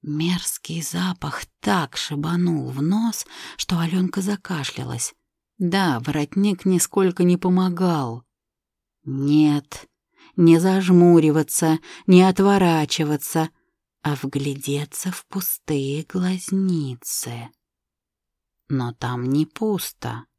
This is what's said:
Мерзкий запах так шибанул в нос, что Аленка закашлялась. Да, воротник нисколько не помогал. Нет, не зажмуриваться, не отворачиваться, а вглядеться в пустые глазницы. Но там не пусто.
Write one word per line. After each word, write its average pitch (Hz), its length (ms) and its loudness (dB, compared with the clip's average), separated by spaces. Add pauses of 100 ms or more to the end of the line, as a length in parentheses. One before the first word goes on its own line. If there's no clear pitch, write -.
Мерзкий 160 760 -6
запах 175 640 -6 (160)
так 185 380 -4
шибанул 160 720 -4
в 131 120 -6
нос, 214 440 -2 (320)
что - 220 -4
Аленка 180 420 -2
закашлялась. 147 920 -8 (440)
Да, 175 440 0
воротник 175 640 -2
нисколько 185 580 0
не 180 140 4
помогал. 175 880 0 (800)
Нет, 147 840 0 (460)
не 165 240 8
зажмуриваться, 175 1200 4 (260)
не 180 160 8
отворачиваться, 165 1300 2 (520)
а 147 140 -2
вглядеться 139 960 -6
в - 140 -12
пустые 147 760 -6
глазницы. 175 1500 -4 (1200)
Но 123 240 -4
там 120 300 -8
не 139 220 0
пусто. 160 800 -6 (140)